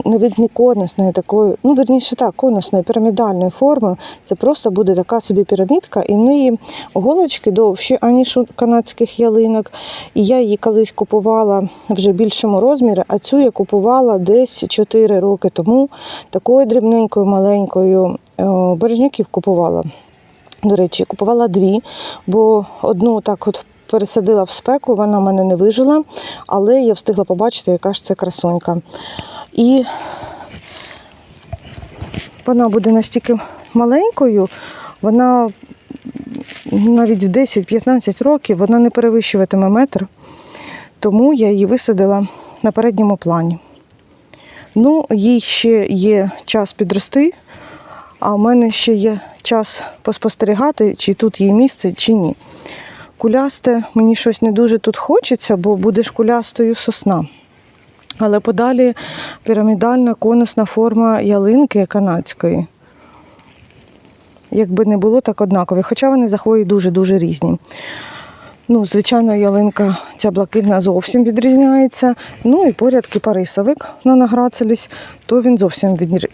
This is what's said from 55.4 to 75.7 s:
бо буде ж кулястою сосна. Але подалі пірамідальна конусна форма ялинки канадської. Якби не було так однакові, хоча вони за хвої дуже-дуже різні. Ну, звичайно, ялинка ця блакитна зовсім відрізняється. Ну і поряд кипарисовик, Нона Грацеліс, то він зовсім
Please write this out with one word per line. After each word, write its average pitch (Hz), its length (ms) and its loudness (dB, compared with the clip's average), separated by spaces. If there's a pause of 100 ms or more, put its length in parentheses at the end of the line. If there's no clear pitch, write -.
бо 196 200 0
буде 202 260 0
ж - 100 -8
кулястою 233 640 -2
сосна. 185 520 -4 (920)
Але 208 220 0
подалі 240 540 0 (480)
пірамідальна 226 720 0
конусна 226 500 0
форма 220 560 0
ялинки 208 680 2
канадської. 175 800 -2 (1800)
Якби 202 340 0
не 208 120 2
було 220 240 2
так 214 200 -4
однакові, 185 420 0
хоча 269 280 -2
вони 247 180 2
за 208 80 0
хвої 220 280 0
дуже-дуже 185 540 0
різні. 170 400 -2 (1080)
Ну, 226 160 2
звичайно, 214 520 0
ялинка 202 600 0 (200)
ця 214 140 -2
блакитна 196 500 0
зовсім 185 440 0
відрізняється. 262 920 2 (300)
Ну 302 200 4
і 262 80 4
поряд 240 340 0
кипарисовик, 202 800 -2 (180)
Нона 254 220 4
Грацеліс, 240 640 -2 (360)
то 247 160 2
він 247 160 2
зовсім 190 380 0